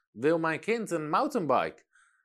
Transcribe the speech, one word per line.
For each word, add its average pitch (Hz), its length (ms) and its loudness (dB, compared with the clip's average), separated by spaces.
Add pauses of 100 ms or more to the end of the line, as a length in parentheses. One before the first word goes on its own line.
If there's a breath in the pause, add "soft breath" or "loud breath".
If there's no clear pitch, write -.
(120 soft breath)
wil 151 260 2
mijn 160 220 -2
kind 220 300 -2
een 156 200 -4
mountainbike? 156 760 0 (400 soft breath)